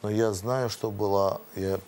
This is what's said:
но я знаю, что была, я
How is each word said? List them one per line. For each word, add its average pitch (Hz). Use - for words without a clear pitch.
но 104
я 110
знаю, 120
что 110
была, 98
я 95